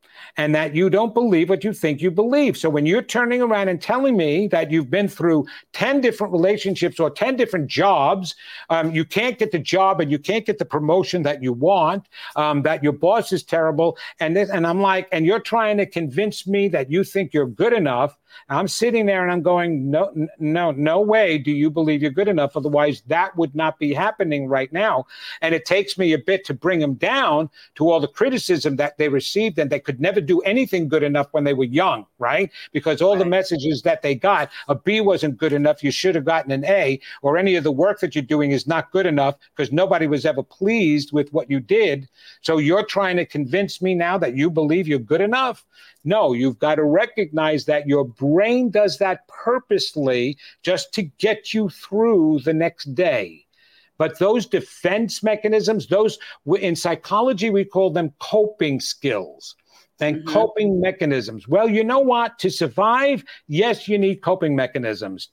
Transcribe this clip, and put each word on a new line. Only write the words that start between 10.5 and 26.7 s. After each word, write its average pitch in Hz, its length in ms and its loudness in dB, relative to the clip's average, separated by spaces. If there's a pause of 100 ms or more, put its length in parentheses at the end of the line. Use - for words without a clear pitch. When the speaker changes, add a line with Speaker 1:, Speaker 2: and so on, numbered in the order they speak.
Speaker 1:
the 165 60 -4
promotion 165 580 0
that 143 180 -2
you 127 120 0
want, 170 540 0 (280)
um, 151 280 0
that 151 200 -2
your 147 100 2
boss 190 380 0
is 175 120 -2
terrible, 165 540 0 (220)
and 165 160 0
this, 196 140 2
and 175 180 0
I'm 180 140 0
like, 190 300 0
and 160 140 0
you're 208 140 2
trying 214 380 0
to 202 80 0
convince 170 640 -4
me 202 220 0
that 143 220 -2
you 185 120 2
think 190 300 -4
you're 143 140 2
good 190 260 0
enough. 143 440 0 (320)
I'm 160 180 0
sitting 226 380 0
there 196 180 2
and 180 80 0
I'm 175 100 0
going, 170 480 0
"No, 160 260 0
n-, 156 220 -4
no, 160 340 0
no 151 300 2
way 208 360 4
do 143 140 -4
you 147 200 2
believe 151 300 0
you're 147 100 0
good 190 160 0
enough. 151 280 0
Otherwise, 147 520 0
that 175 300 0
would 156 180 -2
not 160 240 -2
be 147 140 0
happening 156 540 -2
right 131 240 -2
now." 170 340 0 (360)
And 165 140 0
it 160 100 -4
takes 196 320 0
me 175 160 2
a 151 60 2
bit 190 260 -2
to 143 80 -6
bring 170 260 -2